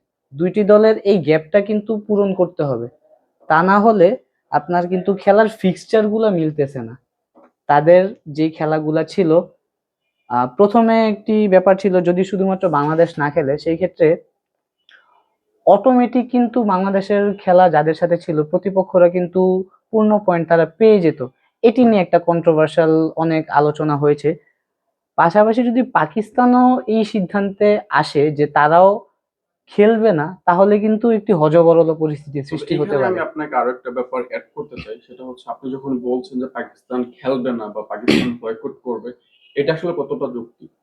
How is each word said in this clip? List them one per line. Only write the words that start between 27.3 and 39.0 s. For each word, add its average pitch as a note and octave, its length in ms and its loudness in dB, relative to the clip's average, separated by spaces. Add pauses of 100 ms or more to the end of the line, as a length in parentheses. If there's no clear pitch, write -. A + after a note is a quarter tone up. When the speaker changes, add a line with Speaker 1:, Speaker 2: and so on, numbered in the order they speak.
Speaker 1:
আসে D3 420 0
যে D3 160 0
তারাও D3+ 420 4 (840)
খেলবে G#3+ 420 2
না, D3+ 140 -2 (180)
তাহলে G3 340 4
কিন্তু G#3+ 320 -2
একটি G#3+ 220 -2
হজবরল E3 640 4
পরিস্থিতির D3 480 -8
Speaker 2:
তবে - 60 -16
Speaker 1:
সৃষ্টি D3+ 260 -8
হতে D3 200 -4
Speaker 2:
এখানে C3+ 60 -2
Speaker 1:
পারে। B2 100 -2
Speaker 2:
আমি E3+ 80 -4
আপনাকে D3 360 -10
আরো B2 160 -2
একটা B2 200 -12
ব্যাপার B2 380 -6
অ্যাড A#2+ 240 -12
করতে C#3 300 -16
চাই, A2 220 -16
সেটা B2+ 180 -20
হচ্ছে B2+ 260 -20
আপনি C3 260 -14
যখন C3+ 240 -10
বলছেন B2 400 -8
যে B2 80 -8
পাকিস্তান - 520 -12 (180)
খেলবে B2+ 340 -4
না A2+ 160 -8
বা G#2+ 140 -12
পাকিস্তান A#2+ 540 -4
<coughs> - 60 -20
বয়কট A2+ 320 -10 (100)
করবে, A#2+ 260 -10 (460)